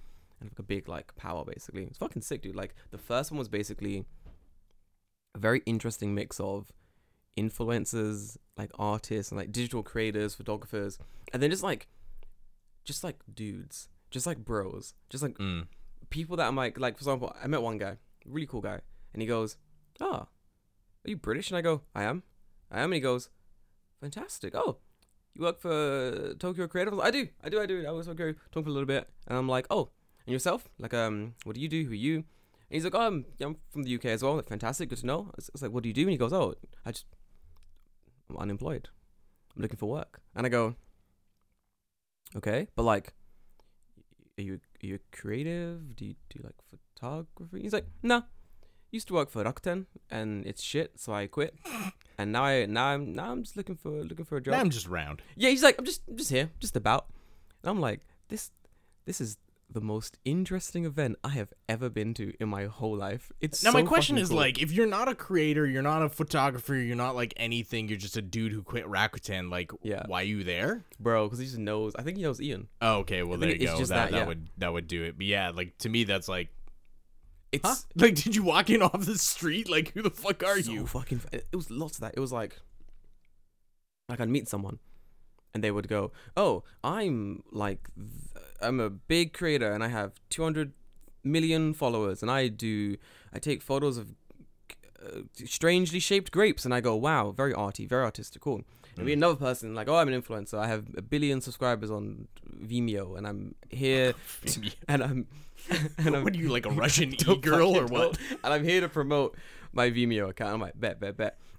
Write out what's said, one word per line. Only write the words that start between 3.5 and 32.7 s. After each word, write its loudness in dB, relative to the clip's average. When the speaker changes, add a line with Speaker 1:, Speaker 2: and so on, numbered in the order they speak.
Speaker 1:
a -12
very 4
interesting -2
mix -4
of -6
influencers, -2
like, -8
artists -2
and, -4
like, -6
digital -2
creators, -2
photographers, -6
and -2
then 6
just, 0
like, -2
just, -8
like, -6
dudes, -10
just, -4
like, -4
bros, -4
just, -8
like, -2
Speaker 2:
Mm. -2
Speaker 1:
people -4
that 4
I'm 0
like, 0
like, -2
for -18
example, -2
I -6
met 2
one -2
guy, -4
really -6
cool -8
guy, -6
and -6
he -4
goes, 0
"Ah, -4
are -6
you -6
British?" -4
And -2
I 0
go, 2
"I -4
am. -2
I -4
am." 2
And 2
he 0
goes, 0
"Fantastic. -10
Oh, -2
you -8
work 0
for 0
Tokyo -4
Creative?" 0
I -4
was 0
like, 6
"I 6
do, -6
I -10
do, 0
I -4
do. -2
I -4
work -4
for -10
Tokyo," -2
talking -4
for -4
a -2
little 0
bit, 0
and 0
I'm 2
like, 2
"Oh, 0
and -4
yourself? 0
Like, -8
um, 0
what -6
do -8
you -2
do? 0
Who -4
are -4
you?" 0
And -4